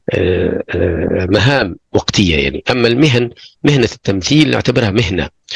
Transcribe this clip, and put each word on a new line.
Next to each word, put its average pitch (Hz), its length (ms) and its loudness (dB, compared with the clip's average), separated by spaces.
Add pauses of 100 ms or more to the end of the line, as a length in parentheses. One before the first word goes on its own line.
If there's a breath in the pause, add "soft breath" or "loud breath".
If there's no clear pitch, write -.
(100)
آه، 90 1200 -2
مهام 107 460 0 (160)
وقتية 90 440 0
يعني. 69 340 -4
أما 120 180 2
المهن، 120 420 2 (340 loud breath)
مهنة 139 300 2
التمثيل 127 560 0
نعتبرها 120 400 0
مهنة، 92 380 -2 (280 loud breath)